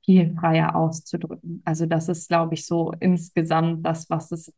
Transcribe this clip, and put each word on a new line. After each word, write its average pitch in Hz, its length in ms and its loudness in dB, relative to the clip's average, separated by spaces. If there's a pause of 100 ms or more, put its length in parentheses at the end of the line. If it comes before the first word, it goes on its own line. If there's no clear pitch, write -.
viel 170 300 6
freier 160 400 2
auszudrücken. 165 880 -4
Also 160 220 0
das 165 200 0
ist, 170 200 -4
glaub 165 260 0
ich, - 140 -8
so 165 320 0
insgesamt 165 840 0
das, 165 280 -4
was 160 200 -4
es 165 260 -12